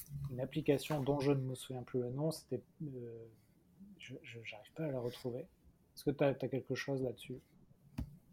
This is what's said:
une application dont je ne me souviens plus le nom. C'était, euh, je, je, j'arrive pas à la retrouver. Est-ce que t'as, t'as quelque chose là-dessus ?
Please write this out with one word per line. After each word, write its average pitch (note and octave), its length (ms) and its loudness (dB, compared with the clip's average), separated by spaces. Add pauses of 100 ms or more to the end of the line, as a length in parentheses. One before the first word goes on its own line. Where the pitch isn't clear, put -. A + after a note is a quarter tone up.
(300)
une B2 80 -4
application C#3+ 600 4
dont C#3+ 180 4
je C#3 140 6
ne C3+ 80 4
me C3 160 -2
souviens B2+ 260 -8
plus B2 180 0
le B2 100 0
nom. C#3+ 200 2
C'était, - 320 -4 (200)
euh, A#2+ 440 -8 (720)
je, B2+ 240 -12
je, A#2+ 220 -12
j'arrive G#2+ 300 -12
pas D#3+ 100 -2
à D3 80 0
la B2+ 80 0
retrouver. A#2+ 400 -2
Est-ce - 640 -18
que D3 60 6
t'as, C#3 240 6
t'as - 120 -2
quelque B2+ 300 0
chose C3+ 260 0
là-dessus ? B2+ 380 -4 (920)